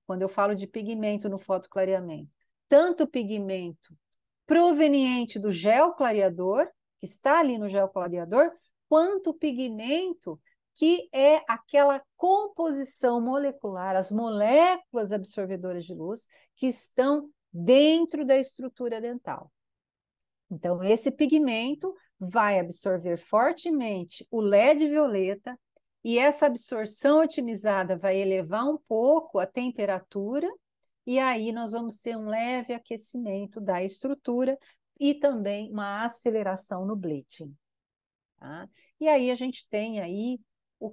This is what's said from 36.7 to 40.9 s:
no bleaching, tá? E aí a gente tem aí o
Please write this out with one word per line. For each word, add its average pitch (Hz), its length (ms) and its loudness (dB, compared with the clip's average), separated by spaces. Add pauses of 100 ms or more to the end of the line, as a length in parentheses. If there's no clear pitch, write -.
no 214 80 -4
bleaching, 156 580 -10 (840)
tá? 160 300 -18 (320)
E 311 80 0
aí 262 200 4
a 247 60 0
gente 254 340 -8
tem 214 300 -6
aí 202 400 -6 (400)
o 214 140 -10